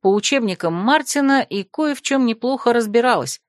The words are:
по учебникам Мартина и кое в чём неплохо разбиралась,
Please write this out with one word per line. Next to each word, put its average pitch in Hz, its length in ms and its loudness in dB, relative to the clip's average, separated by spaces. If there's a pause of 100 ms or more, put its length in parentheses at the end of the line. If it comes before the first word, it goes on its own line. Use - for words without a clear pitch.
по 190 120 2
учебникам 208 600 -2
Мартина 269 680 0
и 196 220 -6
кое 302 300 -2
в - 80 -14
чём 269 240 0
неплохо 240 460 0
разбиралась, 226 760 0